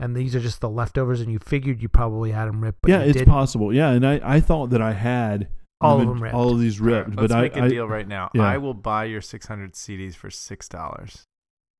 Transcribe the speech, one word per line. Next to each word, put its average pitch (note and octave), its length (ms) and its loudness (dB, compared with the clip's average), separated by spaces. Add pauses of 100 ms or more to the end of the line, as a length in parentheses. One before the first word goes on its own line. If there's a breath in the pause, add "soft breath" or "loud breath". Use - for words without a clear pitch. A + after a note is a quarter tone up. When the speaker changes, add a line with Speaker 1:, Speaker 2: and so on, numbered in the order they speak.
Speaker 1:
and A#2+ 160 -6
these B2+ 200 -4
are B2 40 -2
just A#2 200 -6
the A#2+ 80 -4
leftovers, A#2+ 520 -2
and A2+ 120 -6
you G#2+ 60 -2
figured C3+ 420 -4
you A2+ 80 -6
probably A2+ 440 2
had A2 160 -2
'em G#2+ 140 -4
ripped, A2 200 -6
but - 80 6
Speaker 2:
Yeah, F#3 140 6
Speaker 1:
you C#3+ 60 4
Speaker 2:
it's C3 80 4
Speaker 1:
didn't? B2+ 140 8
Speaker 2:
possible. B2 400 2
Yeah, C#3+ 180 4
and B2 160 4
I, C#3+ 160 2
I C3+ 180 4
thought D3+ 300 2
that A#2 120 2
I A2 100 -2
had G#2+ 560 -4 (320)
Speaker 1:
All D3+ 140 6
of C#3 60 4
Speaker 2:
the A#2 60 2
ma-, A#2+ 60 0
Speaker 1:
'em A#2+ 120 -6
ripped. A#2 100 -6
Speaker 2:
all B2 180 2
of A#2+ 80 2
these A2 200 0
Speaker 3:
All A2+ 80 2
right, A#2 80 4 (100)
Speaker 2:
ripped, G#2 100 -8
Speaker 3:
let's A2 160 2
Speaker 2:
but - 0 -
I, A#2 100 2
Speaker 3:
make B2 140 -2
a C3+ 60 0
Speaker 2:
I, B2 60 4
Speaker 3:
deal A#2 200 0
right G#2+ 180 -6
now. F#2+ 280 -8
Speaker 2:
yeah. A2 80 4
Speaker 3:
I B2 160 2
will C3+ 160 -6
buy G#2+ 320 -4
your A2 160 -8
six - 240 -18
hundred G2 300 -14
C G#2 200 -14
Ds F#2+ 200 -12
for G2 140 -18
six - 380 -16
dollars. - 560 -16 (560)